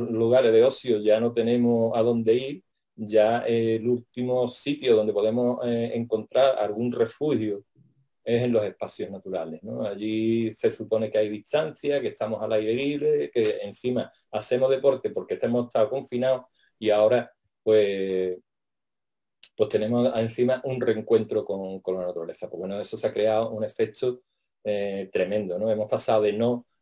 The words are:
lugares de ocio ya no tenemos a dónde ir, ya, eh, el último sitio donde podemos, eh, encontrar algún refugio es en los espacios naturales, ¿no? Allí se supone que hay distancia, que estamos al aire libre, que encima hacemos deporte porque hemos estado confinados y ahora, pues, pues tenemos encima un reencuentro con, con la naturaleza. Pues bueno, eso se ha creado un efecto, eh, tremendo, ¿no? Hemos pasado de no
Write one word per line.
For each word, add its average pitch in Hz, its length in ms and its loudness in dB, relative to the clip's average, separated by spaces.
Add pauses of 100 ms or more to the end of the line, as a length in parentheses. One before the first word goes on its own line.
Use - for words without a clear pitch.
(120)
lugares 117 400 4
de 113 120 8
ocio 127 360 2
ya 107 200 4
no 117 140 0
tenemos 117 640 2
a 113 60 4
dónde 117 300 4
ir, 131 300 -4 (320)
ya, 110 520 4
eh, 113 280 2
el 110 120 -4
último 123 600 -2
sitio 127 480 0
donde 107 180 2
podemos, 120 520 0
eh, 117 280 -2
encontrar 117 680 0
algún 107 320 -2
refugio 113 720 -2 (600)
es 117 200 0
en 123 80 0
los 110 120 4
espacios 95 460 -8
naturales, 92 540 -8
¿no? 120 220 -6
Allí 110 640 -2
se 110 200 0
supone 110 380 -2
que - 80 -2
hay 107 120 2
distancia, 143 680 -4
que 117 100 -4
estamos 107 340 -6
al 110 100 -2
aire 110 200 0
libre, 143 580 0
que 107 320 0
encima 120 480 -6 (200)
hacemos 123 380 0
deporte 131 400 2
porque 92 320 -6
hemos 117 260 0
estado 110 220 0
confinados 131 560 -2 (320)
y 107 140 0
ahora, 110 400 4 (320)
pues, 95 720 2 (1160)
pues 107 140 0
tenemos 120 460 0
encima 123 480 0
un 131 160 -4
reencuentro 110 640 0
con, 95 380 -6
con 95 140 -4
la 92 120 -4
naturaleza. 85 420 -10
Pues 85 100 -12
bueno, 95 200 -6
eso 104 180 -10
se 113 100 -2
ha 107 60 -8
creado 110 380 0
un 110 120 -8
efecto, 113 580 -4 (420)
eh, 101 480 -4
tremendo, 92 460 -2
¿no? 110 140 0
Hemos 107 180 -2
pasado 113 320 0
de 104 120 2
no 120 340 -2 (140)